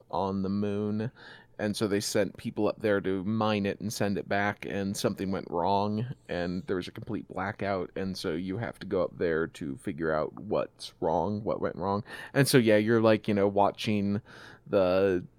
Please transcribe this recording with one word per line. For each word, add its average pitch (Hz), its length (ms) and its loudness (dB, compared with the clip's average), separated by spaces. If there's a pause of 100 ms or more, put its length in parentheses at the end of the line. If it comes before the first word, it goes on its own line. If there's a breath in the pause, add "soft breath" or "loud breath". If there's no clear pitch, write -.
(100)
on 95 320 -2
the 95 60 -2
moon. 104 640 -2 (480 loud breath)
And 104 160 -2
so 110 140 0
they 101 120 2
sent - 360 0
people 110 320 -2
up - 140 -2
there 104 180 2
to 95 240 -2
mine 107 400 2
it 98 160 -2
and 104 100 -6
send 101 280 -2
it - 100 -6
back, 101 400 0
and 98 260 -4
something 98 360 -2
went 95 200 -6
wrong, 101 540 0 (240)
and 87 380 -4
there 98 100 -2
was 90 100 -4
a - 40 -12
complete 107 380 -8
blackout, 98 680 -4
and 95 180 -4
so 92 200 -4
you 92 240 -4
have 104 220 -8
to - 60 -10
go 92 160 0
up - 140 -4
there 82 300 2
to 69 320 -8
figure 80 340 -2
out 78 260 -2
what's - 600 -4
wrong, 87 440 0
what 87 180 -2
went - 140 -4
wrong. 98 280 -2 (300 loud breath)
And 135 120 4
so, 139 120 6
yeah, 110 180 6
you're, 110 240 4
like, 110 260 4
you 107 60 2
know, 101 160 4
watching 101 720 2 (460 loud breath)
the, 95 580 4 (140)